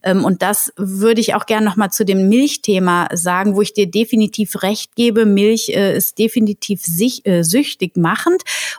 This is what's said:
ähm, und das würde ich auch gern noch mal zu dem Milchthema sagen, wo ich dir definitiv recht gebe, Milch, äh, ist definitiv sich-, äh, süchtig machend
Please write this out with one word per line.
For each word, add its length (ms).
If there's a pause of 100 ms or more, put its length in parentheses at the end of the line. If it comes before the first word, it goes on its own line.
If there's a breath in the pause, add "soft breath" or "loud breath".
ähm, 220
und 160
das 340
würde 460
ich 120
auch 120
gern 180
noch 120
mal 160
zu 120
dem 260
Milchthema 840
sagen, 420
wo 60
ich 120
dir 160
definitiv 720
recht 340
gebe, 300
Milch, 440
äh, 260
ist 240
definitiv 640
sich-, 420
äh, 180
süchtig 520
machend 480 (360 loud breath)